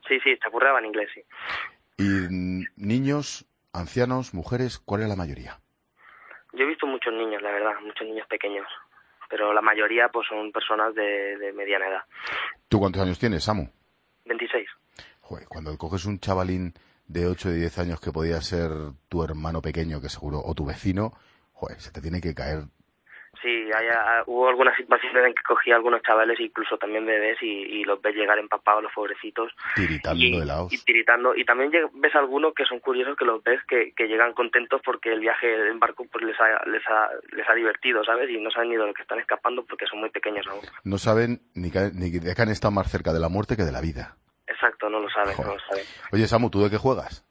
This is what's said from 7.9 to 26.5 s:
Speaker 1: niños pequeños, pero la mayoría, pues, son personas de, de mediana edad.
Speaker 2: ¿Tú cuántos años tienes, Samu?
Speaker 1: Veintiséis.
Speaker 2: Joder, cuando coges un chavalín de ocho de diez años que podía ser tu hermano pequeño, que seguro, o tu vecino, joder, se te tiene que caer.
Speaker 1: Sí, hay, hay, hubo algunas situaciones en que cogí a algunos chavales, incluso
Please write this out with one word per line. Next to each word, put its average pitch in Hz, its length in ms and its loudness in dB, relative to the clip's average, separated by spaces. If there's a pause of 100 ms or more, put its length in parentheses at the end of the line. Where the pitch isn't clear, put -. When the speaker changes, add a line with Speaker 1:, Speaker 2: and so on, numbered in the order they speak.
Speaker 1:
niños 110 200 -8
pequeños, 101 380 -4 (640)
pero 104 240 0
la 107 80 4
mayoría, 110 480 4
pues, 117 180 -2
son 107 240 -6
personas 107 440 0
de, 101 420 -2
de 101 160 -6
mediana 101 340 -2
edad. 95 160 -4 (640)
Speaker 2:
¿Tú 107 120 4
cuántos 95 240 2
años 92 160 0
tienes, 104 240 0
Samu? 98 240 0 (580)
Speaker 1:
Veintiséis. 117 420 -4 (540)
Speaker 2:
Joder, - 260 -14
cuando 78 300 -10
coges 85 280 -6
un 101 140 -4
chavalín 92 540 -2 (340)
de 85 200 -2
ocho 90 220 -2
de 85 60 0
diez 85 220 -2
años 85 240 -4
que 85 100 -6
podía 80 300 -2
ser 85 300 -2 (380)
tu 85 140 -2
hermano 78 380 -4
pequeño, 80 400 -4
que 67 80 -10
seguro, 73 340 -6
o - 120 -4
tu 78 100 -4
vecino, 95 480 -2 (400)
joder, - 260 -12
se - 120 -18
te - 100 -14
tiene 82 180 -4
que 82 140 -4
caer. 76 300 -4 (800)
Speaker 1:
Sí, 131 60 -2
hay, 113 400 0
hay, 117 400 2
hubo 123 220 4
algunas 127 260 6
situaciones 123 500 4
en 120 80 4
que - 80 -4
cogí 120 300 4
a 117 60 10
algunos 117 260 4
chavales, 113 360 6
incluso 110 380 -2